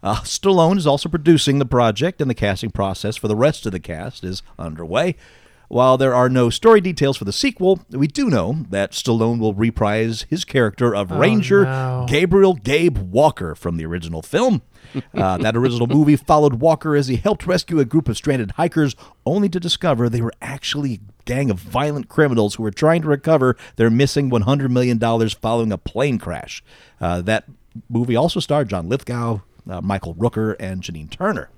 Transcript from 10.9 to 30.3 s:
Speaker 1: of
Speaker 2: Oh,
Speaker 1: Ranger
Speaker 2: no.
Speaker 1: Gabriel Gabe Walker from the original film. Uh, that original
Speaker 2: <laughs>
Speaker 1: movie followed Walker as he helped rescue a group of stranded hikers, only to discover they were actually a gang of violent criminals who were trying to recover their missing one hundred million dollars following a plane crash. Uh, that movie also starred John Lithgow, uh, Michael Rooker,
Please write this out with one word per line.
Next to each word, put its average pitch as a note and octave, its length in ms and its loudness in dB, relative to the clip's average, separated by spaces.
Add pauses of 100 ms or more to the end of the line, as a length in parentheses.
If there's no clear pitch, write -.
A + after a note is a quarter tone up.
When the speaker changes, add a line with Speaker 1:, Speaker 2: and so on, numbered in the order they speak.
Speaker 1:
of G2+ 160 -2
Speaker 2:
Oh, D#3+ 80 -4
Speaker 1:
Ranger G3 460 4
Speaker 2:
no. B2+ 440 -4
Speaker 1:
Gabriel F#3 460 4
Gabe D3 420 0
Walker F#2+ 560 0
from E2+ 240 -6
the D#2+ 80 -6
original E2 380 -8
film. G3+ 400 0 (500)
Uh, F#2 240 0
that A2 180 -2
original A#2+ 320 0
Speaker 2:
<laughs> C3 80 0
Speaker 1:
movie D3 200 6
followed D3+ 400 2
Walker D3+ 400 0
as C#3 120 0
he B2+ 100 -2
helped - 280 -2
rescue E3 340 -2
a C3 60 4
group C#3+ 240 0
of A2 80 -4
stranded B2+ 340 -2
hikers, D#3 440 -2 (320)
only G3 220 0
to F3 100 -4
discover C#3+ 500 0
they A#2 140 -2
were A2+ 180 -4
actually C3+ 540 -6
a - 40 -14 (260)
gang B2+ 260 -2
of F#2 80 -2
violent D3 500 -4
criminals A#2 460 2
who A2+ 80 -6
were G#2+ 80 -2
trying D#3+ 320 2
to D#3 40 -4
recover C#3 480 2 (200)
their A2+ 160 4
missing C3+ 380 2
one A#2+ 140 2
hundred C3+ 280 0
million B2 260 2
dollars A2+ 360 0
following A2+ 380 -2
a F#2 60 -4
plane B2+ 400 -4
crash. - 460 -10 (360)
Uh, F2 220 -2
that G#2+ 220 -2 (440)
movie A#2+ 280 -2
also E3 240 0
starred C#3+ 300 -2
John F2 200 -6
Lithgow, A#2 520 -4 (280)
uh, F2+ 120 -10
Michael F#2 340 -4
Rooker, A2 440 -2